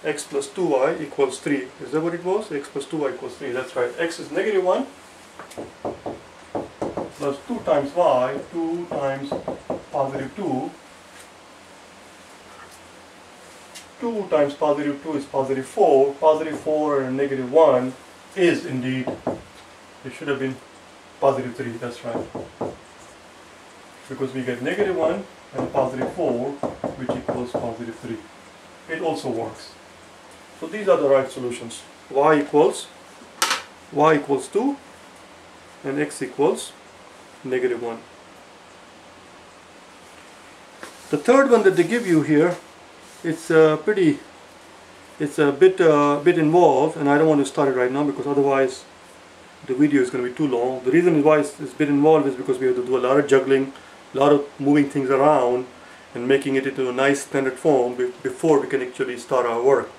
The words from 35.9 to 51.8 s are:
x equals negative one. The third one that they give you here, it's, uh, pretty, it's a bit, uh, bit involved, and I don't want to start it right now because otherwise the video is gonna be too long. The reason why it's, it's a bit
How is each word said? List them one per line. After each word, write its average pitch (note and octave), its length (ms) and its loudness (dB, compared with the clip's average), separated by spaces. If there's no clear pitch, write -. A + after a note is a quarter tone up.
x D3 220 -6
equals D3+ 520 -2
negative B2 380 -2
one. A#2 180 -8
The D3+ 80 -2
third C4+ 320 4
one A3+ 140 6
that F#3 120 6
they E3+ 80 4
give G#3+ 220 0
you E3 180 4
here, D3 340 4
it's, D#3+ 260 -6
uh, D#3 280 6
pretty, E3+ 420 2
it's D3 200 -6
a C#3+ 120 4
bit, F3+ 280 4
uh, D3 440 4
bit E3+ 140 4
involved, D#3 600 4
and D3 100 0
I C#3+ 100 4
don't D#3+ 100 4
want D3+ 140 4
to C3+ 40 2
start C#3 240 0
it B2+ 80 0
right B2 140 2
now C#3+ 120 -2
because C#3 220 -4
otherwise C3+ 580 0
the C3 80 -4
video C#3+ 260 4
is B2 80 0
gonna B2+ 140 -4
be B2 100 -6
too D3+ 140 -2
long. B2+ 360 -2
The B2+ 80 0
reason E3 320 4
why D#3 160 6
it's, - 200 -6
it's D3 140 -12
a - 20 -20
bit D3 140 0